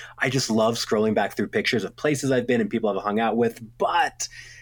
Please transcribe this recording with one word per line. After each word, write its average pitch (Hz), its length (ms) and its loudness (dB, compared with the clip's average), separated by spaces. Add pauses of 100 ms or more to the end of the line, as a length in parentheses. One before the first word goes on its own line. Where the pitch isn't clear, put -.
(180)
I 127 120 0
just 127 180 0
love 113 280 2
scrolling 110 380 0
back 104 200 0
through 104 140 -2
pictures 107 340 0
of - 140 -8
places 139 340 0
I've 123 160 2
been 120 140 2
and 98 100 0
people 110 180 0
I've 95 140 -2
hung 104 160 0
out 113 180 0
with. 117 240 0 (180)
But - 500 0 (340)